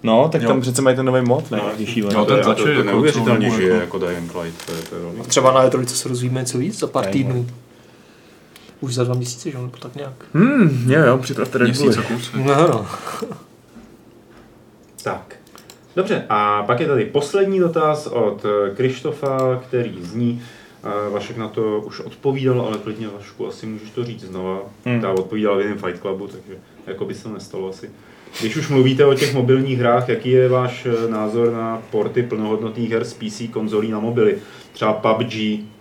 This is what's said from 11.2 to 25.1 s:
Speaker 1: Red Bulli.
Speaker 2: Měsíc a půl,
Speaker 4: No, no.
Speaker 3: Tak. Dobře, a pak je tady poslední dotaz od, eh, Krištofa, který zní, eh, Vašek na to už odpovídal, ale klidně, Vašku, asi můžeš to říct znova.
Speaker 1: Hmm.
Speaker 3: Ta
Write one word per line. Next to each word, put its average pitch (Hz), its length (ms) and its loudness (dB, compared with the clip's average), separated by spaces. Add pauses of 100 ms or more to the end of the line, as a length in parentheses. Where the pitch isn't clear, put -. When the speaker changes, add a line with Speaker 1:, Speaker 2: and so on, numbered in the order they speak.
Speaker 1:
Red 123 200 2
Bulli. 139 180 4
Speaker 2:
Měsíc 113 100 -2
a - 20 -8 (300)
půl, 131 60 0
Speaker 4:
No, 143 240 6
no. 113 180 0 (2250)
Speaker 3:
Tak. - 320 -8 (640)
Dobře, 190 300 0
a 104 340 2
pak - 160 0
je 156 80 0
tady 139 180 2
poslední 190 540 0
dotaz 156 480 2
od, 110 380 -2
eh, 101 300 0
Krištofa, 131 920 -2
který 113 340 -2
zní, 120 400 -2 (420)
eh, 104 260 -4
Vašek 101 280 -6
na 110 100 -6
to 107 320 -2
už - 200 -10
odpovídal, 131 600 -2
ale 110 160 -4
klidně, 110 300 -8 (100)
Vašku, - 300 -12
asi - 180 -12
můžeš 107 240 -12
to 123 140 -8
říct 120 200 -10
znova. 92 360 -6 (260)
Speaker 1:
Hmm. 120 160 0
Speaker 3:
Ta 98 100 -2